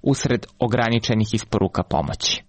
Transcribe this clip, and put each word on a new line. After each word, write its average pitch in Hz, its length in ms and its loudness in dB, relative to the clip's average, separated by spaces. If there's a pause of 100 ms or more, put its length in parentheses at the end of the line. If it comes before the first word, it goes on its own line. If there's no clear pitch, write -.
usred 135 440 0 (120)
ograničenih 113 720 2
isporuka 98 500 0
pomoći. - 680 -4